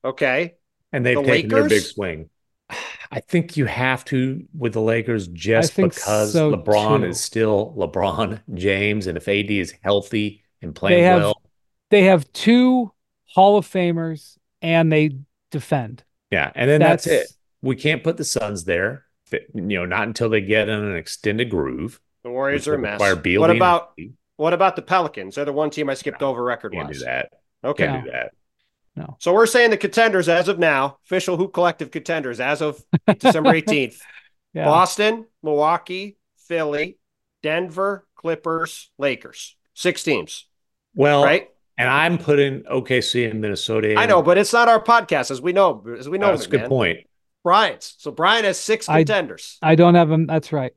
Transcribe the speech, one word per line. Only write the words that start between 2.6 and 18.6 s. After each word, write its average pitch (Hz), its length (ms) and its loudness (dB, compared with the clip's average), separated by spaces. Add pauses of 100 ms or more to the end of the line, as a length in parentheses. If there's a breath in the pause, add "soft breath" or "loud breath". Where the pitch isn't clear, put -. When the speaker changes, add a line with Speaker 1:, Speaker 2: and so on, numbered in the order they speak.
Speaker 2:
<sighs> - 440 -16
I - 60 -6
think 170 380 -4
you 135 80 0
have 127 400 -2
to 131 400 -4 (120)
with 117 160 -4
the 113 80 -2
Lakers 113 460 -2
just 95 460 0
Speaker 3:
I - 20 -12
think 185 200 2
Speaker 2:
because 107 380 0
Speaker 3:
so, 156 180 2
Speaker 2:
LeBron 107 480 2
Speaker 3:
too. 101 80 0
Speaker 2:
is 87 140 -6
still 110 560 -2
LeBron 95 640 -4 (120)
James. 98 540 -2
And 85 100 -6
if - 100 -8
A 101 160 0
D 101 160 -2
is 85 220 -6
healthy 101 600 -2 (180)
and 80 140 -12
playing 175 240 2
Speaker 3:
They 170 60 6
have, 180 160 6
Speaker 2:
well. 104 200 -2 (480)
Speaker 3:
they 202 140 6
have 185 300 4
two 247 600 2 (320)
Hall 202 320 4
of 196 100 0
Famers 165 720 -4 (240)
and 165 300 4
they 151 260 2 (340)
defend. 123 520 -6 (260)
Speaker 2:
Yeah. 78 260 0
And 127 140 2
then 151 100 4
that's 170 260 4
Speaker 3:
That's 160 260 0
Speaker 2:
it. - 40 -20 (260)
We 131 140 -2
can't 151 280 -2
put 165 140 -2
the 156 60 -8
Suns 104 400 -6